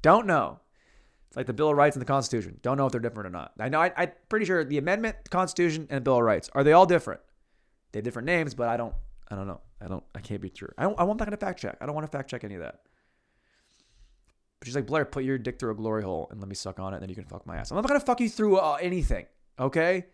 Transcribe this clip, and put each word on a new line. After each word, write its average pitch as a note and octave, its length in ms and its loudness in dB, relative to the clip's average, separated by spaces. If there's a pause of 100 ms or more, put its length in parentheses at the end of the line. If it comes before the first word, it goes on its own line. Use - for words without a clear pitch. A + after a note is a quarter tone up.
Don't G3+ 240 8
know. C#3 340 0 (640)
It's - 100 -14
like B2+ 100 -4
the B2 60 -6
Bill D3+ 180 2
of D3 60 4
Rights C#3+ 200 6
and C3 40 -6
the A#2+ 60 -6
Constitution. A#2 560 -2
Don't C3 140 0
know C#3 100 2
if B2 60 0
they're B2 80 -2
different A2+ 260 -6
or F#2 40 -10
not. F2 280 -10
I A2 100 -4
know. D3+ 120 0
I, F3+ 160 2
I'm F3 160 0 (160)
pretty A3 180 0
sure E3 180 2
the C#3+ 140 -2
amendment, F#3 460 -2
the - 60 -16
Constitution, E3+ 600 0
and C#3+ 60 -4
the C3+ 40 -2
Bill B2 180 4
of A#2 60 6
Rights, G#2 300 2
are C3+ 80 4
they D3+ 100 8
all F3+ 140 10
different? E3 340 0 (720)
They G#2+ 80 -6
have G#2 60 -6
different A#2+ 220 -6
names, D#3+ 280 0
but A#2 140 -2
I A#2 80 0
don't, A#2 180 -4 (340)
I G#2+ 60 -8
don't G2 140 -6
know. E2+ 120 -10 (200)
I G2+ 80 -12
don't, F#2 160 -8 (100)
I G2+ 60 -10
can't G2 200 -8
be F#2+ 140 -10
sure. - 240 -14
I C#3+ 60 -2
don't, G#3 140 -2
I F3 40 2
want G#3 160 0
that A3 60 -2
kind G#3 100 -6
of G#3 60 -10
fact F#3+ 180 -6
check. - 220 -8
I - 60 -8
don't D3 100 -6
wanna D#3 100 -6
fact C#3 240 -8
check A#2+ 140 -10
any G2+ 100 -12
of F2 60 -12
that. - 220 -14 (1800)
But - 80 -16
she's B2 100 -6
like, A#2+ 100 -2
"Blair, C#3+ 200 0
put C3+ 180 -6
your C3+ 140 0
dick A#2+ 200 -6
through A#2 120 -4
a A2 40 -4
glory A2 280 -2
hole F2+ 280 -6
and - 80 -16
let G2 100 -12
me G2 60 -10
suck F#2+ 240 -10
on F#2+ 140 -8
it, F#2+ 40 -8
and - 60 -10
then F#2+ 60 -12
you F#2 60 -10
can G2+ 100 -14
fuck - 220 -16
my E2+ 100 -10
ass." - 140 -8
I'm - 60 -4
not A3 100 -2
gonna C#4+ 120 2
fuck B3+ 220 0
you A#3 80 2
through, G#3 300 4
uh, D#3 200 2
anything, F3 460 0 (340)
okay? E3 560 2